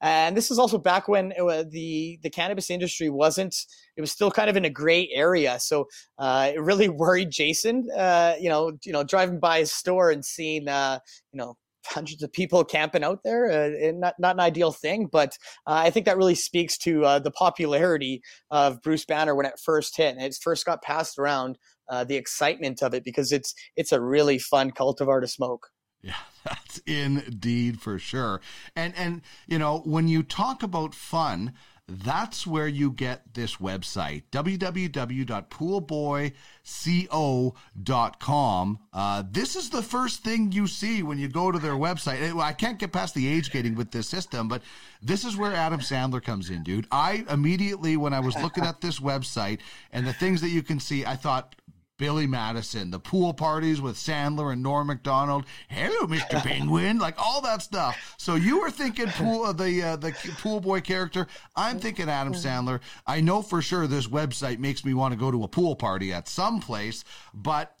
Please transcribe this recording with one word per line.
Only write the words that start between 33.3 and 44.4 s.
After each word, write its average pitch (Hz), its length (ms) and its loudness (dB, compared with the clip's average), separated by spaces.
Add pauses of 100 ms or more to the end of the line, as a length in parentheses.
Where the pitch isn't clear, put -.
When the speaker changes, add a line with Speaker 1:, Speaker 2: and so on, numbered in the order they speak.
Speaker 2:
this 117 220 -4
website, 92 760 -6
w 165 260 -2
w 180 320 -4
w 131 340 -4
dot 113 260 -6
pool 185 300 -4
boy 147 540 -2 (280)
c 175 480 0
o 131 440 2 (280)
dot 117 380 2
com. 110 600 2 (120)
Uh, 101 400 -2
this 208 240 -2
is 339 140 -6
the 254 120 -2
first 247 400 -4
thing 220 300 0
you 196 160 2
see 214 340 -2
when 147 160 -4
you 139 120 -4
go 175 200 0
to 175 80 2
their 151 180 -2
website. 147 460 -2
Eh, 165 120 -2
well, 165 120 0
I 151 60 0
can't 214 260 -4
get 190 140 -6
past 180 240 -4
the 131 100 0
age 151 260 0
gating 117 240 0
with 113 160 -4
this 117 180 -4
system, 131 400 -6